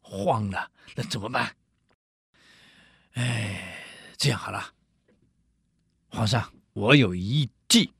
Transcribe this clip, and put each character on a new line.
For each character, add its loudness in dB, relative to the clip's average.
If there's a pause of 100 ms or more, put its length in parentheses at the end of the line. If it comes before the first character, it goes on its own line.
慌 -2
了， -6 (240)
那 -6
怎 -6
么 -8
办？ -4 (1600)
哎， -6 (320)
这 2
样 0
好 -8
了， -8 (1400)
皇 -2
上， 0 (220)
我 4
有 6
一 0 (160)
计。 4